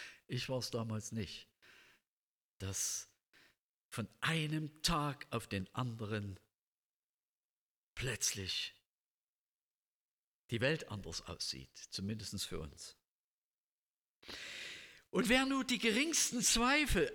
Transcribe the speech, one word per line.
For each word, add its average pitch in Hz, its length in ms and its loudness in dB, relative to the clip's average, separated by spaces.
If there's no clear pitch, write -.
Ich 123 220 -4
war's 127 220 -2
damals 110 400 -2
nicht. - 360 -4
Dass - 500 -4
von 107 200 -4
einem 156 600 -2
Tag 147 480 0
auf 120 180 -2
den 95 260 -2
anderen 110 680 -2
plötzlich - 800 -2
die 113 120 0
Welt 143 280 0
anders 92 340 -6
aussieht, - 520 -8
zumindest 101 560 -4
für 85 140 -4
uns. - 360 -10
Und 190 200 4
wer 262 160 8
nur 269 180 2
die 247 160 2
geringsten 240 640 4
Zweifel 240 720 6